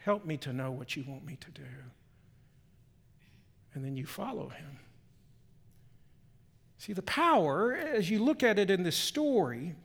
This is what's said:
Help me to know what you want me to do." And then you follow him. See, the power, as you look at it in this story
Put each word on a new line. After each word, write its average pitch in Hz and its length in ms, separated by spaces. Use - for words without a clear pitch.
Help 202 220
me 156 120
to 131 140
know 131 200
what 127 240
you 135 120
want 135 160
me 147 180
to - 100
do." 143 100
And 135 100
then 135 100
you 131 120
follow 208 420
him. 139 300
See, - 160
the 180 80
power, 226 720
as 269 380
you 214 120
look 285 200
at 214 160
it 196 100
in 185 140
this 165 140
story 175 760